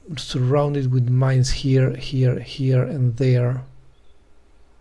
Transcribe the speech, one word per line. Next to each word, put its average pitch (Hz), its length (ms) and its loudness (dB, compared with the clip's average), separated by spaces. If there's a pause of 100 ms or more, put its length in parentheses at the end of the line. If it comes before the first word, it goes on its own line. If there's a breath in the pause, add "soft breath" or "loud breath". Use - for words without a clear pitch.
(160)
surrounded 139 760 -2
with 123 160 0
mines 131 420 2
here, 131 460 2
here, 127 420 0
here, 127 440 0
and 123 340 -2
there. 127 480 0 (1160)